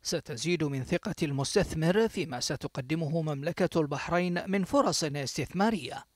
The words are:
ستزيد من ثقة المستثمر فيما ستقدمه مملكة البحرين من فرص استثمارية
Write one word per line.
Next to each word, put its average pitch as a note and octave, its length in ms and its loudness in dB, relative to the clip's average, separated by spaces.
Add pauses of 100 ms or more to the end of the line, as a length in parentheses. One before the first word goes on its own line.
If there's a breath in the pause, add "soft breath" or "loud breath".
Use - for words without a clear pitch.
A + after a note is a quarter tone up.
ستزيد D#3 600 -2
من C#3 200 -2
ثقة F3 380 -2
المستثمر E3 840 2
فيما E3 320 -4
ستقدمه D#3 800 -2
مملكة D#3 580 0
البحرين F3 680 0
من F#3+ 140 2
فرص B3+ 400 2
استثمارية D3+ 1000 -2 (120)